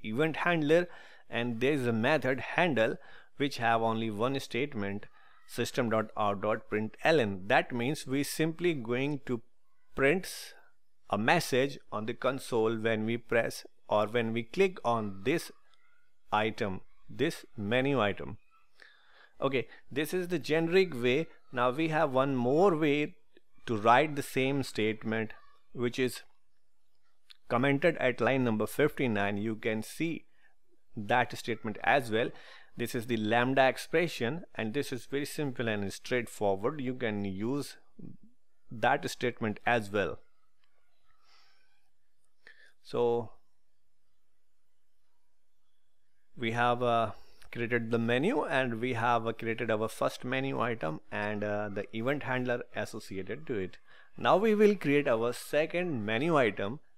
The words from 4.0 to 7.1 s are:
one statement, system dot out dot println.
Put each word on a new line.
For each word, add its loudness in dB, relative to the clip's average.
one 0
statement, -4
system -2
dot 0
out 0
dot -2
println. 0